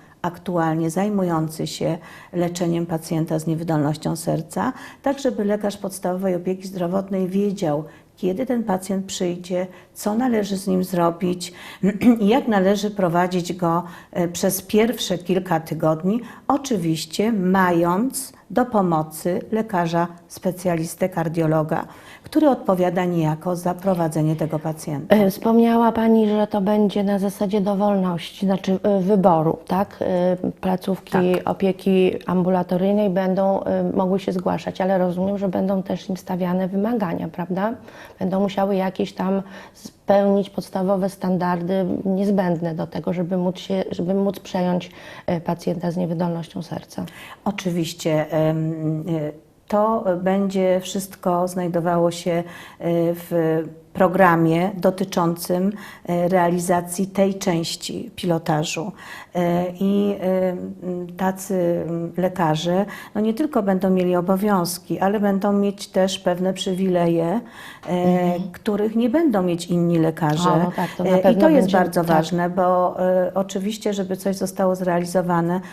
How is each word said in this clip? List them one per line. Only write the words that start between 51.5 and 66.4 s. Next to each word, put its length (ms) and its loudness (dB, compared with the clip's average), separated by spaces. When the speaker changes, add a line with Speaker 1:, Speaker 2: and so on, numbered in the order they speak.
Speaker 1:
się, 200 -4
e, 120 0
w 500 0
programie 840 6
dotyczącym, 920 0
e, 180 0
realizacji 800 0
tej 280 2
części 800 -4
pilotażu. 760 -2
E, 300 2
i, 420 2
e, 280 0
m, 580 -8
tacy, 720 0
m, 300 -4
lekarze, 680 0
no, 60 -2
nie 120 2
tylko 300 0
będą 260 2
mieli 260 2
obowiązki, 840 0
ale 200 2
będą 340 2
mieć 340 0
też 320 0
pewne 340 0